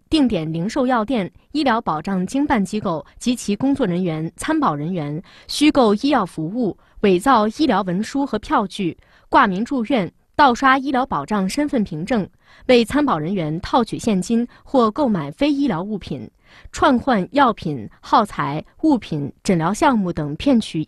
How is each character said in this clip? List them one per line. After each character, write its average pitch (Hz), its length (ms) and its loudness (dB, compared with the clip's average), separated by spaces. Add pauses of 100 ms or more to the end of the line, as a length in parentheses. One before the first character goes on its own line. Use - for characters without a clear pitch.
(100)
定 294 160 4
点 160 260 -2
零 170 160 -2
售 262 160 -2
药 247 180 0
店、 208 260 -2 (240)
医 302 100 -2
疗 233 180 2
保 160 180 -4
障 185 280 -2
经 277 180 -2
办 233 180 2
机 208 160 -4
构 165 240 -4 (140)
及 247 180 -2
其 202 200 -4
工 269 180 0
作 269 120 0
人 180 180 -2
员、 160 320 -4
参 320 220 -2
保 208 180 0
人 151 180 -6
员 151 260 -6 (280)
虚 294 240 2
构 220 240 4
医 269 140 -2
药 247 140 2
服 165 220 -6
务、 214 320 -4 (240)
伪 185 180 4
造 220 280 4
医 294 180 -2
疗 208 160 2
文 185 200 -2
书 277 220 -4
和 240 140 -4
票 240 300 -2
据、 175 280 -6 (320)
挂 247 200 4
名 196 180 -2
住 254 200 -4
院、 220 240 0 (260)
盗 277 180 6
刷 269 240 4
医 277 140 -4
疗 254 120 0
保 151 220 -4
障 190 240 0
身 294 180 -2
份 240 160 0
凭 165 220 -6
证、 226 240 -2 (380)
为 240 180 6
参 294 180 0
保 220 140 0
人 156 160 -4
员 160 260 -2
套 247 240 0
取 156 140 -6
现 190 240 0
金 233 260 0 (160)
或 226 280 2
购 277 180 0
买 151 220 -2
非 285 200 0
医 277 160 0
疗 170 140 -2
物 208 160 -6
品、 131 320 -10 (420)
串 294 260 4
换 226 340 0
药 262 200 4
品、 143 380 -6 (120)
耗 247 220 2
材、 147 400 -4 (200)
物 285 160 4
品、 143 340 -6 (100)
诊 185 140 2
疗 165 160 0
项 269 240 2
目 180 160 -2
等 147 220 -6
骗 247 260 2
取 - 260 -4